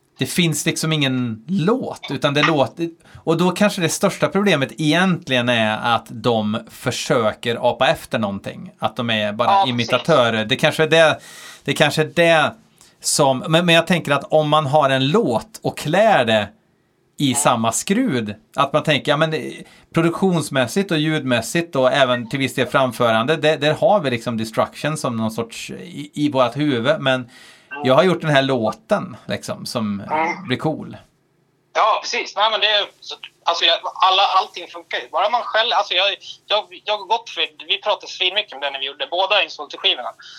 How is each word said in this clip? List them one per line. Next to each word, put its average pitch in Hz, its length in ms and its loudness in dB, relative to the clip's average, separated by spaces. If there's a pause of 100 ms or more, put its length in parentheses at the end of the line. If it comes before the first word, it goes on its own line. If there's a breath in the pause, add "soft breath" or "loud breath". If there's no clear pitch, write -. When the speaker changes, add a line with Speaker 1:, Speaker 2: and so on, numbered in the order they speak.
(180)
Speaker 1:
det 131 80 -2
finns 160 400 0
liksom 160 260 -2
ingen 127 560 -2
låt, 196 520 -2 (100)
utan 143 240 -2
det 147 80 2
låter, 160 460 0 (360 loud breath)
och 160 120 2
då 180 140 2
kanske 202 300 0
det 165 80 2
största - 400 0
problemet 185 400 2 (100)
egentligen 156 720 2
är 113 460 2
att 113 140 -2
de 113 600 0
försöker 117 1000 -2
apa 131 180 2
efter 151 300 -2
någonting. 98 600 -6
Att - 180 -4
de 117 140 -4
är 107 220 -2
bara 147 160 0
Speaker 2:
Ja, 196 120 4
precis. 143 100 0
Speaker 1:
imitatörer. 120 760 2
Det 123 120 -2
kanske 160 260 2
är 156 60 2
det, 156 320 4 (440 loud breath)
det 143 80 -2
kanske 147 300 2
är 139 120 -4
det 160 400 4 (460 soft breath)
som, 135 380 2 (100)
men, 170 180 4
men 170 80 6
jag 165 120 6
tänker 165 260 0
att - 200 -2
om 156 160 4
man 151 180 4
har 139 240 4
en 131 180 2
låt 151 540 0
och - 160 -6
klär 175 460 4
det 107 240 2 (680)
i 147 120 0
Speaker 2:
Mm. 120 120 0
Speaker 1:
samma 117 300 2
skrud, 147 640 -2 (220)
att 135 160 -2
man 151 100 0
tänker, 147 300 0
ja, 143 40 2
men, 156 180 0
eh, 135 60 -2 (540 soft breath)
produktionsmässigt 170 960 0
och 165 80 0
ljudmässigt 151 800 -2
och 127 160 4
även 123 380 2
till 143 80 -4
viss 131 160 -2
del 127 120 0
framförande, 123 680 2
det, 151 200 2
där 147 180 0
har 185 260 2
vi 139 100 -2
liksom 117 260 -4
Destruction 110 600 -4
som 127 200 -4
någon 113 140 -2
sorts - 400 -8
i, 147 440 -14
i 147 160 0
vårt 123 260 2
huvud, 143 440 0
men 131 300 -2 (420 loud breath)
Speaker 2:
Mm. 147 140 -4
Speaker 1:
jag 131 80 6
har 151 80 6
gjort 185 180 2
den 156 100 -2
här 139 120 6
låten 123 720 -2 (120)
liksom, 120 380 -8
som 104 340 -4
Speaker 2:
Mm. 165 480 -4
Speaker 1:
blir 127 100 -2
cool. 147 380 -6 (760)
Speaker 2:
Ja, 202 280 2
precis. - 340 -8
Nej, 214 140 2
men 208 100 -2
det 202 60 0
är 208 180 0 (160)
så, - 140 -16 (300)
alltså, 170 200 -2
jag, 170 140 2 (160)
alla, 190 280 2
allting 185 460 0
funkar 175 300 -10
ju. 123 100 -12
Bara 185 220 -2
man 233 120 -2
själv, 220 300 -2
alltså, 196 220 -2
jag, 190 220 0 (300 loud breath)
jag, 208 180 0 (200)
jag 208 140 -4
har 196 60 -12
gått 226 260 -4
för, 160 360 -6
vi 196 160 -2
pratade 190 300 -4
svinmycket 185 420 -4
om 131 60 -14
det 143 100 -4
när 139 100 -10
vi 135 60 -8
gjorde 139 240 -10
båda 190 320 0
Insult-skivorna. 151 720 -6 (260 loud breath)